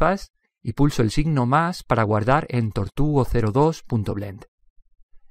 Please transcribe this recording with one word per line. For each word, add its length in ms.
As, 200
y 120
pulso 280
el 80
signo 340
más 380
para 220
guardar 440
en 220
tortugo 540
cero 280
dos 300
punto 320
blend. 320